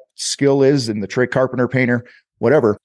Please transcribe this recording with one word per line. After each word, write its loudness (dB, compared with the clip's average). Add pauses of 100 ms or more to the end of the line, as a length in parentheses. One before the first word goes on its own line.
(160)
skill 0
is 2
in -6
the -6
trade, -2
carpenter, 0
painter, 0 (360)
whatever, 2